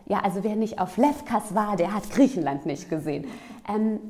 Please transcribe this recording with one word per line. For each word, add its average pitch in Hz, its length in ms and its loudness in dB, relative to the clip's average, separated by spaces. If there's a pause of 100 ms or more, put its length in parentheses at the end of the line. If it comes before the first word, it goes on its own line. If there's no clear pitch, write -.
ja, - 160 0
also 190 240 0
wer 214 100 -2
nicht 220 240 0
auf 180 160 -2
Lefkas - 580 2
war, 208 220 2
der 170 180 2
hat - 160 -4
Griechenland 143 560 4
nicht 143 240 -6
gesehen.“ 151 360 -2 (420)
Ähm, 214 320 0 (100)